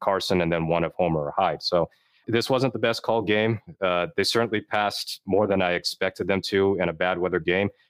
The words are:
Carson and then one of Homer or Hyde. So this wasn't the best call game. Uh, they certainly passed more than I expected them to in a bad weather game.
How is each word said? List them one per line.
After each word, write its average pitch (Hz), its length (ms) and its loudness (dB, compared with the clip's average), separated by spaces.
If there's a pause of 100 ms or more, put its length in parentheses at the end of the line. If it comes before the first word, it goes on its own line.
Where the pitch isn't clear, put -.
Carson 95 400 0
and 85 100 0
then 82 160 0
one 85 160 0
of 82 100 -4
Homer 80 280 0
or 71 140 -6
Hyde. 85 280 0
So 85 260 0 (380)
this 113 220 0
wasn't 131 220 2
the 110 80 -10
best 113 220 0
call 113 220 0
game. 107 360 2 (220)
Uh, 87 340 0
they 101 80 0
certainly 110 380 0
passed - 640 -4
more 107 220 2
than 95 160 2
I 90 80 2
expected 92 560 -4
them 95 160 0
to 98 360 2
in 87 100 0
a 85 40 -4
bad 90 240 0
weather 90 220 -2
game. 92 300 0 (200)